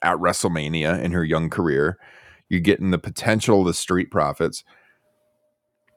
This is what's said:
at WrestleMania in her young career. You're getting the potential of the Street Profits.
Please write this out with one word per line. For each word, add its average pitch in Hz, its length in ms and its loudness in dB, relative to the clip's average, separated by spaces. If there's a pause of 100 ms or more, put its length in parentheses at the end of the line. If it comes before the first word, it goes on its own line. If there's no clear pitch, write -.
at 85 160 2
WrestleMania 82 840 0
in 85 100 -2
her 87 120 0
young 80 260 0
career. 78 480 0 (520)
You're 90 120 0
getting 95 300 2
the 87 60 2
potential 107 640 2
of 87 60 2
the 85 60 0
Street - 380 -2
Profits. 78 520 -2 (1300)